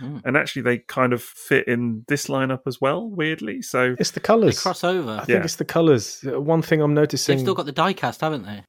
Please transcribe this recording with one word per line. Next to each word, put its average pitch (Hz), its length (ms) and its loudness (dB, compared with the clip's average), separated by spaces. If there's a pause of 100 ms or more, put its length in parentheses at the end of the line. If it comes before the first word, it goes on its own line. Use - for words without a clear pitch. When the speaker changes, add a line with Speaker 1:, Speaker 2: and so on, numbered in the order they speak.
Speaker 1:
Mm. 135 240 -10
Speaker 2:
And 127 100 0
actually 139 260 -2
they 120 160 0
kind 123 360 0
of 117 80 -4
fit - 440 0
in 120 420 -2
this 143 180 -2
lineup 131 400 -2
as 131 120 -6
well, 170 300 0
weirdly. 165 540 -4
So 127 360 0
Speaker 3:
It's - 120 0
the - 100 -10
colours. 208 360 4
Speaker 1:
They - 60 -6
cross 185 220 -2
over. 175 280 -2
Speaker 3:
I 107 120 -6
think - 60 -4
Speaker 2:
Yeah. - 140 4
Speaker 3:
it's 160 120 -4
the - 80 -6
colours. 156 600 4
One 143 340 0
thing 156 220 2
I'm 147 100 4
noticing 147 440 2
Speaker 1:
They've 131 80 -2
still 185 100 0
got 170 100 -4
the 143 80 -8
diecast, 160 480 -2
haven't 151 240 -2
they? 101 240 -12